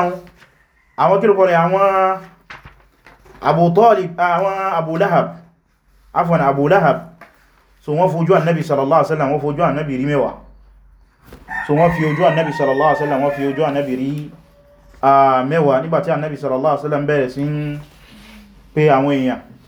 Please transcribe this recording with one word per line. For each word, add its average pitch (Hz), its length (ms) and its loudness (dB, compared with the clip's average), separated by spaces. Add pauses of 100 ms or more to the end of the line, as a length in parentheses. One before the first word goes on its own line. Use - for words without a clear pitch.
wọn, 175 60 -4 (840)
àwọn 180 240 2
kí 226 60 2
ló 202 60 4
kọ 190 140 4
rẹ̀, 170 100 2
àwọn 190 600 2 (1200)
Abu 165 320 2
Talib, 196 460 4
àwọn 180 340 0 (240)
Abu 160 200 -4
Lahab, 175 300 0 (840)
afwan, 170 280 0
Abu 139 260 0
Lahab. 165 300 2 (840)
So, 151 120 -8
wọ́n 175 180 2
fojú 165 240 2
Ànábì 160 280 0
sallallahu 143 360 0
alaihi 143 140 0
wasallam, 147 200 -2
wọ́n 147 80 -2
fojú 147 220 -2
Ànábì 143 340 -2
rí 131 80 -4
mẹ́wàá. 143 260 0 (1400)
So, 151 60 -2
wọ́n 165 180 2
fi 160 140 -2
ojú 156 220 0
Ànábì 156 260 0
sallallahu 139 360 0
alaihi 143 140 0
wasallam, 135 200 -2
wọ́n 143 80 0
fi 139 160 -6
ojú 143 180 -2
Ànábì 139 300 -2
rí, 147 340 -6 (720)
ah, 135 480 4
mẹ́wàá 143 320 2
nígbà 165 200 -2
tí 165 100 -4
Ànábì 147 260 -4
sallallahu 135 300 -4
alaihi - 160 -2
wasallam 147 220 -4
bẹ̀rẹ̀ 143 240 0
sí 131 140 -8
ń 147 360 -6 (960)
pe 151 160 2
àwọn 139 240 4
èèyàn. 127 260 -2 (280)